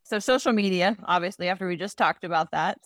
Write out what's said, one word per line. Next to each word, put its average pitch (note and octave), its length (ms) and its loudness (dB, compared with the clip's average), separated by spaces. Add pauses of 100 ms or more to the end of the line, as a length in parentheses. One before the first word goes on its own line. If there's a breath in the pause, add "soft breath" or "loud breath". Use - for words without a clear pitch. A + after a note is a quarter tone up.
So G#3+ 140 -2
social B3+ 340 2
media, G3 520 2
obviously, F3+ 440 -2
after F#3 200 -4
we F3 80 -2
just F#3 220 -8
talked E3+ 260 0
about E3 280 -2
that. E3 340 -2